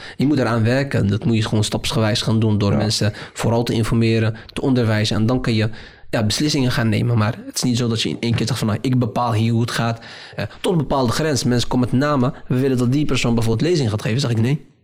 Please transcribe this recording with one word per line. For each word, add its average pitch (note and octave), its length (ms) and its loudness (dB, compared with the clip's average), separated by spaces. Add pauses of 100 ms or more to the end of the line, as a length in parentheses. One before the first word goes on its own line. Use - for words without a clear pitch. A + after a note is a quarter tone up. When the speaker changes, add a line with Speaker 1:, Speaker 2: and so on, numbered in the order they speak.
(180)
Speaker 1:
Je B2+ 80 0
moet C#3+ 140 2
eraan A#2 240 2
werken. B2 440 0
Dat G#2 180 0
moet A#2 100 2
je G#2+ 80 2
gewoon A2 200 0
stapsgewijs G#2+ 580 0
gaan A2+ 180 0
doen G#2+ 180 2
door G2+ 140 2
Speaker 2:
Ja. - 60 2
Speaker 1:
mensen G#2+ 360 0 (200)
vooral A#2 300 0
te A#2+ 100 -2
informeren, A2+ 640 2 (180)
te - 80 -8
onderwijzen. A2+ 540 2
En G#2+ 100 2
dan B2+ 160 2
kan B2+ 120 0
je, G#2+ 160 2 (400)
ja, A#2+ 160 -2
beslissingen C3+ 460 0
gaan A2+ 180 0
nemen. A#2 280 0
Maar A2 160 0 (120)
het C#4 100 -12
is - 80 -6
niet B2 140 2
zo A#2+ 100 0
dat A2+ 140 -2
je F#2 80 -2
in D2+ 100 -4
één A#2 160 0
keer A2+ 120 -2
zegt - 120 -4
van, A#2 80 -2
nou, G#2+ 140 0
ik B2+ 180 0
bepaal A#2+ 340 -2
hier A2+ 180 2
hoe A2+ 100 2
het A#2+ 100 -2
gaat. A#2 320 -2 (320)
Eh, G2+ 100 -6 (160)
tot - 100 0
een F3 60 2
bepaalde C3+ 340 0
grens. D3+ 320 -2
Mensen A#2+ 260 0
komen B2+ 220 2
met A#2+ 80 2
namen. C#3 340 2 (140)
We B2+ 120 0
willen C3 180 2
dat B2 140 2
die D3 140 2
persoon B2+ 300 0
bijvoorbeeld A2+ 340 0
lezing D3 200 2
gaat G#2+ 120 -2
geven. A2 180 -2
Zeg B2+ 120 0
ik, A2+ 80 0
nee. C3 260 0 (180)